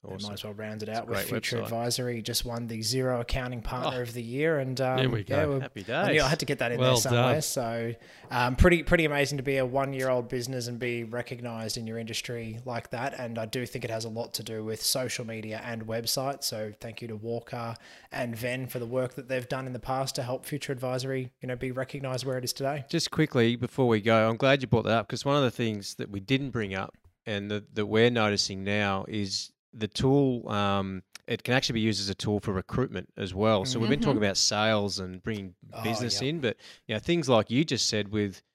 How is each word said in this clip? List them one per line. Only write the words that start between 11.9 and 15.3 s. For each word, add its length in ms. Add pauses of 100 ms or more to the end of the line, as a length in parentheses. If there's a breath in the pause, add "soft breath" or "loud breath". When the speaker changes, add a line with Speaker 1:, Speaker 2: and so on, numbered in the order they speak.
Speaker 1:
industry 680
like 260
that. 260
And 220
I 80
do 180
think 200
it 80
has 120
a 40
lot 260
to 80
do 220
with 180
social 420
media 400